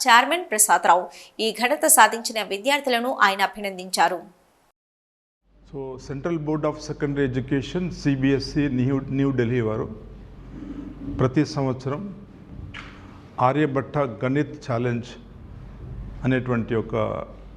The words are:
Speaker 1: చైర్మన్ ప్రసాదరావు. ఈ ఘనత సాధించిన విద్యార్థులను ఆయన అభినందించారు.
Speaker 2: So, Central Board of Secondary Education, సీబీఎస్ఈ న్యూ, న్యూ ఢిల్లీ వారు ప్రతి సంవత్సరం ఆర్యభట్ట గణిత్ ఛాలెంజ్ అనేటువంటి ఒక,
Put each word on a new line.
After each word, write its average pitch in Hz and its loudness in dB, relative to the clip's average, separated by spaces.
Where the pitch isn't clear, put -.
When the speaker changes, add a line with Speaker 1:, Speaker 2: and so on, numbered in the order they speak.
Speaker 1:
చైర్మన్ 269 6
ప్రసాదరావు. 180 4
ఈ 220 0
ఘనత 247 0
సాధించిన 226 6
విద్యార్థులను 247 -2
ఆయన 196 4
అభినందించారు. 185 0
Speaker 2:
So, 139 -10
Central 160 -2
Board 151 0
of 147 -4
Secondary 143 0
Education, 135 -2
సీబీఎస్ఈ 139 2
న్యూ, 127 2
న్యూ 135 0
ఢిల్లీ 123 2
వారు 110 -2
ప్రతి 131 2
సంవత్సరం 135 -4
ఆర్యభట్ట 135 0
గణిత్ 135 -2
ఛాలెంజ్ 120 -2
అనేటువంటి 123 0
ఒక, 110 -2